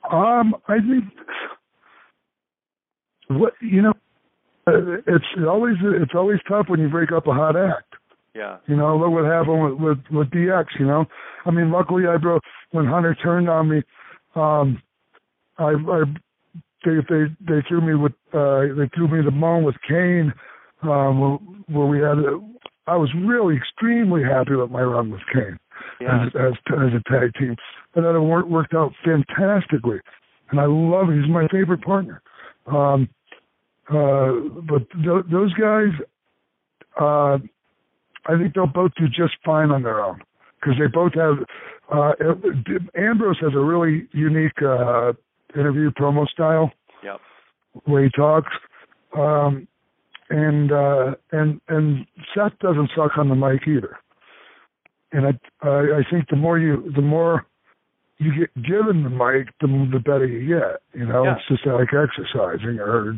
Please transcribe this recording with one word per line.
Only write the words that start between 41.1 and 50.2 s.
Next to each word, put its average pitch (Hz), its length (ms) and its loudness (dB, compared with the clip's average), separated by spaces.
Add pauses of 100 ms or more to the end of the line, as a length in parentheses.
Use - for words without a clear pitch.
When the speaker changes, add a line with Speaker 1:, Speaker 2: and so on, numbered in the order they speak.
Speaker 1:
have, 156 220 2 (560)
uh, 147 220 2 (840)
Ambrose 208 440 0
has 151 120 0
a 139 60 0
really 165 540 0
unique, 156 500 0
uh, 123 500 0 (420)
interview 147 360 0
promo 143 360 0
style. 160 440 0 (320)
Speaker 2:
Yep. 98 180 -14 (640)
Speaker 1:
Where 143 180 4
he 135 60 4
talks, 151 420 2 (640)
um, 147 520 0 (640)